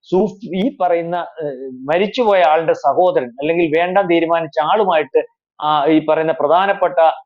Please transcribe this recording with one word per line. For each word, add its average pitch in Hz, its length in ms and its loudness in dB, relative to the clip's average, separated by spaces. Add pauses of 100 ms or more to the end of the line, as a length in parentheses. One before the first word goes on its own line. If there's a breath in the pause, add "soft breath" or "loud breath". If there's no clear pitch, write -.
സൂഫ്-, 185 480 -2
ഈ 208 260 -2
പറയുന്ന, 170 440 -2 (180)
ഏഹ്, 135 280 -10 (180)
മരിച്ചുപോയ 202 580 2
ആളുടെ 160 260 2
സഹോദരൻ 151 560 0 (120)
അല്ലെങ്കിൽ 160 360 0
വേണ്ടാൻ 180 300 0
തീരുമാനിച്ച 165 560 0
ആളുമായിട്ട്, 180 640 0 (360)
ആ, 151 240 0
ഈ 156 200 2
പറയുന്ന 156 260 0
പ്രധാനപ്പെട്ട 170 800 2 (140)